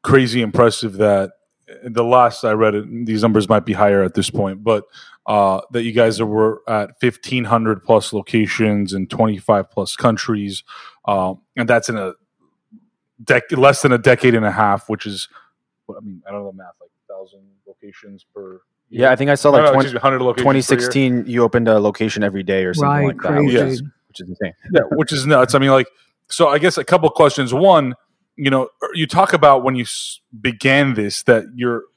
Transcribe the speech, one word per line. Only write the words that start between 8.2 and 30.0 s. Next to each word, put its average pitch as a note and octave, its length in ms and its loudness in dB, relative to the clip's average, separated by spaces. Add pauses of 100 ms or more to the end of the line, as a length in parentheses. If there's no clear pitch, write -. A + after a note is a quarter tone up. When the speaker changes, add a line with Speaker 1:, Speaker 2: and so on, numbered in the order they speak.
Speaker 1:
in G2 140 -6
twenty-five G#2 640 -2
plus - 240 -8
countries. G#2 680 -4 (420)
Um, F#2+ 340 -2 (160)
and A#2+ 140 -4
that's A#2 180 0
in A2+ 100 -6
a F#2+ 140 -8 (1120)
dec-, C3 340 0
less C3+ 260 4
than C3 100 4
a A#2+ 40 2
decade B2 380 4
and A2 100 0
a G2+ 60 0
half, G2+ 380 0
which G#2+ 160 -8
is, G2 240 -10 (600)
I G#2 120 -18
mean, F#2+ 260 -18
I G2 40 -14
don't G2+ 120 -10
know G2 80 -12
the F#2+ 60 -20
math, F2 240 -20
like, - 80 -20
a - 240 -20
thousand F#2+ 280 -20 (240)
locations G2+ 600 -20 (100)
per G2 160 -16
year? F#2 100 -20 (280)
Speaker 2:
Yeah, B2 220 0
I B2+ 60 2
think C#3 120 -2
I C#3+ 60 4
saw, D3 140 2
like, C#3+ 140 6
Speaker 1:
No, - 20 4
no, C#3+ 60 4
Speaker 2:
twen-, C3+ 100 4
Speaker 1:
excuse C3+ 140 -2
me, A#2 40 -4
hundred C3 220 0
locations B2 160 0
per B2 40 -4
year. B2 40 -2
Speaker 2:
twenty C3+ 160 2
sixteen, B2 640 0
you A#2+ 180 0
opened A#2 240 0
a A2 120 4
location G#2+ 440 -2
every G2 200 -4
day F#2+ 200 -2
or F2+ 100 -2
something C#3+ 160 0
Speaker 3:
Right, C#3+ 180 0
Speaker 2:
like - 160 -6
that, - 100 -4
Speaker 3:
crazy. C#3+ 120 2
Speaker 2:
which B2 100 2
is, A#2+ 260 0
Speaker 1:
Yes. C#3+ 100 -14 (160)
Speaker 2:
which - 140 -20
is F2+ 80 -16
insane. F#2 240 -10 (180)
Speaker 1:
Yeah, D#3+ 100 4 (100)
which D3+ 200 -2
is C3+ 140 -4
nuts. C#3 300 4
I C#3 40 4
mean, C3+ 120 4
like, C3 180 2 (400)
so E3 180 2
I C#3+ 100 2
guess E3+ 200 0
a C#3+ 80 -6
couple D#3+ 240 2
questions. C#3 440 2
One, D3+ 420 2 (420)
you C#3 120 -2
know, C3 200 -2 (240)
you E3 120 -2
talk F#3 280 2
about C#3+ 300 6
when C3 120 0
you B2 80 -4
s-, - 380 -12 (180)